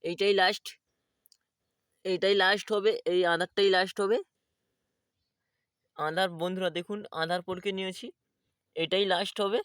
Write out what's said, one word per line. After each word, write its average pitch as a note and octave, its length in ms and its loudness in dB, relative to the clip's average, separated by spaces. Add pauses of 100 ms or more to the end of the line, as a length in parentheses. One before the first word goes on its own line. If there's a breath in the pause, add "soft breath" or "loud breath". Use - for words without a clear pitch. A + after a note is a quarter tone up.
এইটাই F#3 300 0
লাস্ট, G3 320 2 (1400)
এইটাই F#3+ 300 2
লাস্ট G3 360 2
হবে, G#3 200 2 (140)
এই F3+ 200 2
আধারটাই F3 440 2
লাস্ট F#3 320 2
হবে। G3+ 160 2 (1800)
আধার, E3 320 0 (120)
বন্ধুরা, F#3 280 -2
দেখুন, F3 300 -6 (120)
আধার E3 300 -2
পরকে F#3 300 -6
নিয়েছি, F#3+ 360 -8 (680)
এটাই F#3 300 0
লাস্ট F#3 360 0
হবে। G3+ 240 0